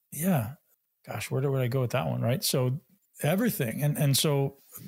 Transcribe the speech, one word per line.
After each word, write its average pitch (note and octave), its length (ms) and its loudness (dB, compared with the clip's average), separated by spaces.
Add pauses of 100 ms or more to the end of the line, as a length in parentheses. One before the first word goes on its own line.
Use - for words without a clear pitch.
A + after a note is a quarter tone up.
(120)
Yeah. C#3+ 400 0 (520)
Gosh, A2+ 280 -8
where C3 100 0
do, C#3+ 80 0
where C3+ 100 0
do B2+ 40 2
I B2 40 0
go C3 120 0
with A#2+ 100 0
that D3 160 -2
one, B2 160 -2
right? A#2+ 220 0
So B2+ 360 0 (400)
everything. D3 640 0
And, D3 160 0
and C#3 180 4
so C#3 420 2 (300)